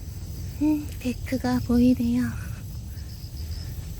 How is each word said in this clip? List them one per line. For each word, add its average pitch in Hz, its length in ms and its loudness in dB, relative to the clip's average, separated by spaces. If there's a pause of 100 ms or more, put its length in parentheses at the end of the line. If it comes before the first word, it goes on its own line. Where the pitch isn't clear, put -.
(640)
음, 302 240 4 (120)
데크가 247 640 0
보이네요. 240 640 6 (1800)